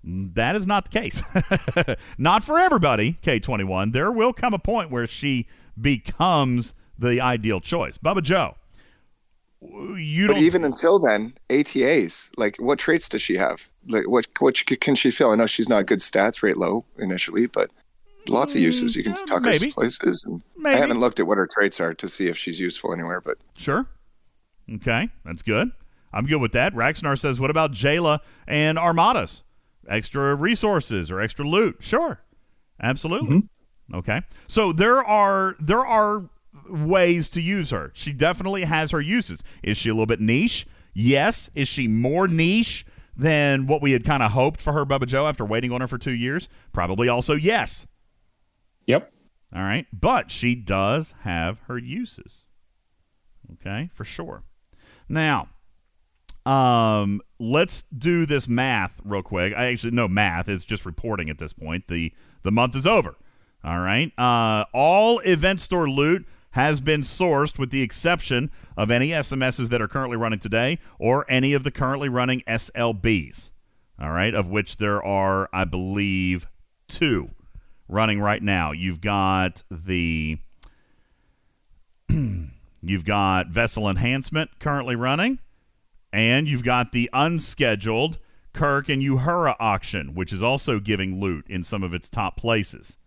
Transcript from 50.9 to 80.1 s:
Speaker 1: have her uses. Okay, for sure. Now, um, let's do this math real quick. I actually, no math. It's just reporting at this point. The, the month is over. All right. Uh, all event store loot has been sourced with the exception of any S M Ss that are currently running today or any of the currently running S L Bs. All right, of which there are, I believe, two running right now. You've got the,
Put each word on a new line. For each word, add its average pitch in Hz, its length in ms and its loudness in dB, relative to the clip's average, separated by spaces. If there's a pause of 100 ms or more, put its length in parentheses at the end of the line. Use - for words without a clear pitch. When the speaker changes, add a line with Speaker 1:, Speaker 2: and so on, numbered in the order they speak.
Speaker 1:
have 87 480 -4
her 123 100 -10
uses. - 680 -14 (1080)
Okay, 107 400 -8
for - 120 -14
sure. - 380 -12 (680)
Now, 151 400 0 (960)
um, 113 760 4 (200)
let's 143 420 0 (140)
do 170 300 2
this 139 200 -2
math 117 580 0
real 101 180 -4
quick. 95 340 -2
I 123 100 -2
actually, 117 260 -2
no 120 140 2
math. 92 420 0
It's 95 160 -4
just - 220 -6
reporting 90 440 -6
at 73 80 -10
this 78 140 -10
point. 82 360 -8
The, 85 240 -4 (320)
the 98 80 2
month 120 240 2
is 135 100 -2
over. 180 300 2 (480)
All 85 160 -4
right. 110 360 0
Uh, 113 560 2
all 196 480 4
event 180 400 2
store 165 300 -2
loot 147 340 0 (260)
has 143 300 2
been 147 220 0
sourced 151 560 0
with 131 120 -4
the 135 120 0
exception 135 680 -2 (260)
of 107 160 0
any 131 200 2
S 147 200 -4
M 135 100 -2
Ss 127 280 -2
that 120 120 0
are 104 60 -2
currently 127 280 -4
running 110 220 -2
today 117 400 -2 (220)
or 131 280 2
any 131 240 2
of 135 120 0
the 135 80 -4
currently 139 360 -4
running 123 380 -2
S 113 300 -4
L 117 180 0
Bs. 101 560 -2 (500)
All 73 120 -6
right, 98 200 0
of 95 160 -2
which 101 280 -4
there 104 260 -2
are, 95 500 0
I 92 120 -2
believe, 92 800 -2 (400)
two 107 440 -2 (580)
running 104 320 0
right 104 220 0
now. 92 300 0
You've 87 280 -6
got 95 680 0
the, 82 680 -2 (1700)